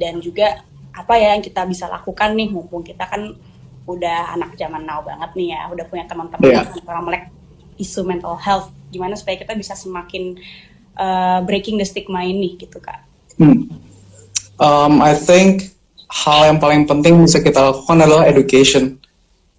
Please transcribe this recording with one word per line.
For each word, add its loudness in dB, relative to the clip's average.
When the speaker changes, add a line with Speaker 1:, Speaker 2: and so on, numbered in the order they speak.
Speaker 1:
dan -8
juga -4
apa 0
ya 2
yang -8
kita -6
bisa -10
lakukan -6
nih, -4
mumpung -10
kita -14
kan -12
udah -8
anak -10
zaman -10
now -12
banget -14
nih -6
ya, -12
udah -14
punya -14
teman-teman 0
Speaker 2:
Iya. 0
Speaker 1:
yang -12
melek -8
isu -10
mental -8
health, -4
gimana -10
supaya -8
kita -14
bisa -12
semakin, -12
eh, -2
breaking -4
the -2
stigma -8
ini -6
gitu, -20
Kak? -20
Speaker 2:
Hmm. 4
Um, 4
I 4
think 4
hal 4
yang 0
paling 4
penting 6
bisa 4
kita 4
lakukan 2
adalah 6
education. 4